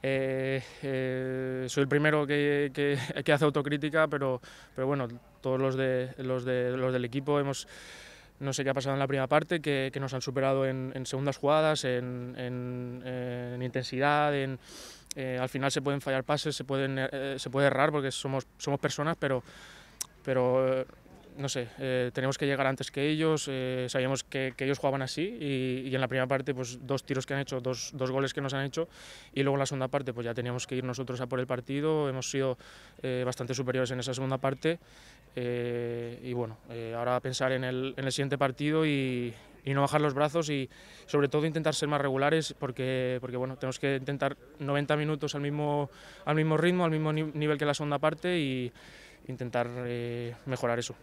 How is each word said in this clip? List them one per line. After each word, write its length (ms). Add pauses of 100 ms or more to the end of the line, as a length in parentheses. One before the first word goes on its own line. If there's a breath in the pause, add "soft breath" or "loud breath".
eh, 600 (180 loud breath)
eh, 840
soy 160
el 40
primero 380
que, 480
que, 240
<laughs> 260
que 80
hace 140
autocrítica, 640
pero, 340 (320 loud breath)
pero 140
bueno, 200 (320)
todos 220
los 140
de, 420
los 280
de, 300
los 160
del 140
equipo 340
hemos, 280 (720 loud breath)
no 120
sé 120
qué 80
ha 20
pasado 220
en 40
la 80
primera 200
parte, 340
que, 320
que 80
nos 120
han 80
superado 440
en, 300
en 100
segundas 320
jugadas, 480
en, 500
en, 680
en 560
intensidad, 760
en, 240 (560 loud breath)
eh, 240
al 80
final 240
se 100
pueden 200
fallar 240
pases, 280
se 120
pueden, 340
eh, 380
se 120
puede 180
errar 240
porque 200
somos, 340 (120)
somos 240
personas, 360
pero, 260 (840 loud breath)
pero, 560
eh, 40 (520)
no 100
sé, 220 (100)
eh, 340
tenemos 240
que 80
llegar 220
antes 240
que 160
ellos, 420
eh, 380
sabíamos 360
que, 340
que 80
ellos 120
jugaban 260
así 180 (180)
y, 480
y 80
en 60
la 60
primera 200
parte, 260
pues, 320
dos 200
tiros 200
que 100
han 40
hecho, 220
dos, 320
dos 180
goles 220
que 80
nos 120
han 120
hecho 240 (440 loud breath)
y 80
luego 140
en 40
la 80
segunda 200
parte, 240
pues, 140
ya 80
teníamos 340
que 80
ir 80
nosotros 380
a 60
por 120
el 80
partido, 600
hemos 200
sido, 280 (440 loud breath)
eh, 240
bastante 280
superiores 380
en 80
esa 140
segunda 240
parte, 420 (560 loud breath)
eh, 880
y 120
bueno, 260 (100)
eh, 260
ahora 240
pensar 340
en 100
el, 340
en 80
el 60
siguiente 260
partido 480
y, 480 (320 loud breath)
y 80
no 80
bajar 180
los 140
brazos 380
y 180 (380 loud breath)
sobre 200
todo 200
intentar 260
ser 160
más 100
regulares 600
porque, 600
porque 160
bueno, 220
tenemos 220
que 160
intentar 420 (220)
noventa 360
minutos 380
al 80
mismo, 480 (360 loud breath)
al 100
mismo 200
ritmo, 300
al 60
mismo 200
ni-, 120
nivel 340
que 80
la 80
segunda 240
parte 400
y 340 (560 loud breath)
intentar, 400 (200)
eh, 480 (100)
mejorar 320
eso. 260